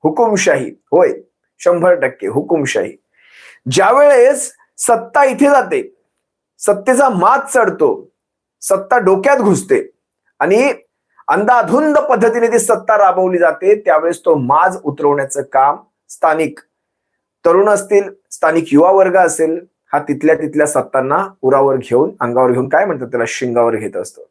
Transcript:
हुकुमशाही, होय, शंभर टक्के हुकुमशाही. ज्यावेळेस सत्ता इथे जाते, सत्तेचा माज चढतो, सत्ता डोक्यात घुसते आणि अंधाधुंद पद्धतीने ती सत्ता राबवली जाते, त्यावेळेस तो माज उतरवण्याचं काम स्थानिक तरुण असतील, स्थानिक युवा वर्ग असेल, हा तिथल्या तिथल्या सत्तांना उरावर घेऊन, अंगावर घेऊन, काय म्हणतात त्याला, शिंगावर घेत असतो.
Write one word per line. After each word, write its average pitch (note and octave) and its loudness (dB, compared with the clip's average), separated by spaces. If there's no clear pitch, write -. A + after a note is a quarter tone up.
हुकुमशाही, E3 -2
होय, E3+ 2
शंभर F3 2
टक्के C#3 -6
हुकुमशाही. C3 -4
ज्यावेळेस C4 2
सत्ता - 0
इथे C4+ 2
जाते, F3+ -2
सत्तेचा C4 0
माज A#3 0
चढतो, E3+ -2
सत्ता G3 -2
डोक्यात G3 2
घुसते F3+ 0
आणि A3 0
अंधाधुंद A#3+ 0
पद्धतीने A#3 0
ती A3+ 0
सत्ता G#3+ 0
राबवली F#3 2
जाते, F3 2
त्यावेळेस E3+ 0
तो E3 4
माज D3+ 0
उतरवण्याचं C#3+ -4
काम C#3 0
स्थानिक D#3 -2
तरुण F#3 2
असतील, G3 0
स्थानिक D#3+ -2
युवा D#3+ 4
वर्ग F#3+ 2
असेल, E3 0
हा C#3+ 0
तिथल्या D3 -2
तिथल्या D#3 -2
सत्तांना C#3 -2
उरावर C3+ 2
घेऊन, B2+ -2
अंगावर B2 0
घेऊन, B2+ -2
काय D#3+ 0
म्हणतात C3+ -6
त्याला, A#2+ -4
शिंगावर A#2 -2
घेत G#2 -8
असतो. - -14